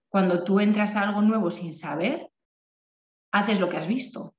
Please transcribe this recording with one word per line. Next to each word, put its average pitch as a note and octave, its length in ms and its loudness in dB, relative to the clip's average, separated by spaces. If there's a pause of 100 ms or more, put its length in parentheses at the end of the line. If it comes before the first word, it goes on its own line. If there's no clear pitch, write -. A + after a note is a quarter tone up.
cuando F3+ 340 2
tú G3 160 2
entras G#3 360 2
a G#3 80 0
algo G#3 180 -2
nuevo G#3+ 300 2
sin E3 220 -8
saber, E3 560 -6 (1000)
haces G#3 280 2
lo F3+ 100 2
que - 80 -4
has D#3+ 100 -6
visto, - 520 -6